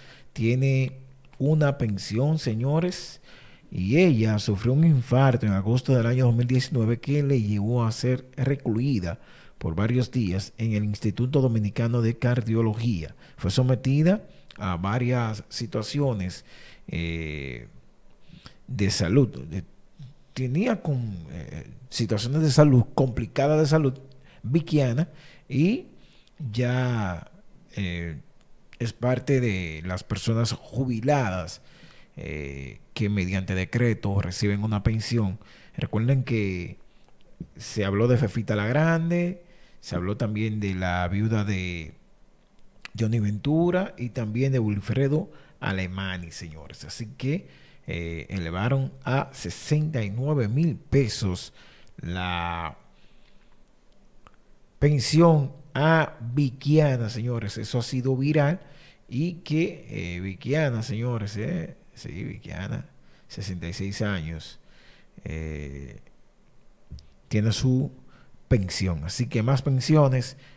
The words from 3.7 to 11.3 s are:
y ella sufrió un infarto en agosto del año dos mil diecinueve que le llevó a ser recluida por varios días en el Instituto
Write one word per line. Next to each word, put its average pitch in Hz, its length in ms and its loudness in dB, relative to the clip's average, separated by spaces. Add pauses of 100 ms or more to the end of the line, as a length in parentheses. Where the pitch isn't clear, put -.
y 98 220 2
ella 110 400 6
sufrió 110 360 0
un 151 100 4
infarto 131 640 6
en 101 60 4
agosto 113 420 2
del 117 100 4
año 127 200 2
dos 117 100 6
mil 120 100 2
diecinueve 120 540 2
que 143 240 0
le 139 180 2
llevó 107 420 2
a 113 80 2
ser 127 440 -2
recluida 123 840 0 (380)
por 82 160 -4
varios 117 380 0
días 95 480 -2
en 113 140 0
el 104 100 0
Instituto 113 580 0